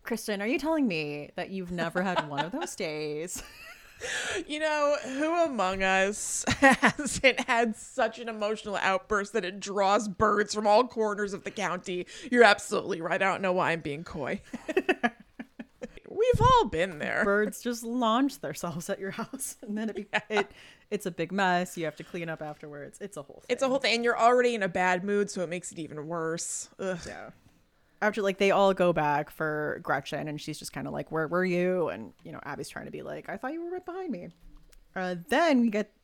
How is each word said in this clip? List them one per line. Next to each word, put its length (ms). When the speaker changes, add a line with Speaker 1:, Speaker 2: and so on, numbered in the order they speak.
Speaker 1:
Kristen, 380
are 40
you 120
telling 300
me 480
that 140
you've 220
never 300
had 260
one 160
of 80
those 240
days? 720
<laughs> 40
Speaker 2:
You 140
know, 420
who 420
among 380
us 640
<laughs> 20
hasn't 920
had 360
such 420
an 120
emotional 460
outburst 580
that 100
it 160
draws 480
birds 460
from 120
all 220
corners 460
of 100
the 60
county? 560
You're 120
absolutely 580
right. 200
I 80
don't 120
know 100
why 200
I'm 100
being 220
coy. 360
<laughs> 60
We've 320
all 260
been 320
there. 260
Speaker 1:
Birds 380
just 220
launch 560
themselves 500
at 80
your 140
house, 500
and 160
then 120
it 60
be- 160
Speaker 2:
Yeah. 80
Speaker 1:
it, 200
it's 160
a 40
big 200
mess. 480
You 60
have 120
to 80
clean 240
up 140
afterwards. 580
It's 160
a 60
whole 180
thing. 80
Speaker 2:
It's 140
a 60
whole 100
thing. 160
And 100
you're 140
already 360
in 80
a 60
bad 360
mood, 260
so 120
it 60
makes 240
it 60
even 300
worse. 600
Ugh. 280
Speaker 1:
Yeah. 240
After, 200
like, 160
they 120
all 240
go 180
back 380
for 520
Gretchen, 440
and 140
she's 180
just 140
kinda 180
like, 220
"Where 160
were 160
you?" 460
And, 220
you 80
know, 120
Abby's 260
trying 160
to 40
be 120
like, 260
"I 80
thought 160
you 100
were 80
right 140
behind 260
me." 200
Uh, 200
then 320
we 100
get 220